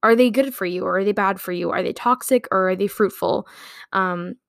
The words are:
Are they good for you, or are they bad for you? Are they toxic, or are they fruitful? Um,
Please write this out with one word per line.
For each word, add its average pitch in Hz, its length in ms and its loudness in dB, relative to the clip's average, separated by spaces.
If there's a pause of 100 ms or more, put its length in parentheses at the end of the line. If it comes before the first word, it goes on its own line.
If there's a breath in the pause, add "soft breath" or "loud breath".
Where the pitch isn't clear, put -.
Are 226 120 6
they 247 160 6
good 262 240 0
for 196 100 -6
you, 180 200 -4
or 180 140 0
are 196 60 0
they 208 80 0
bad 196 280 0
for 185 120 -8
you? 175 200 -4
Are 185 100 -2
they 185 100 -4
toxic, 247 580 0
or 185 200 2
are 190 60 0
they 196 100 -2
fruitful? - 600 -2 (460 loud breath)
Um, 180 440 -4 (120)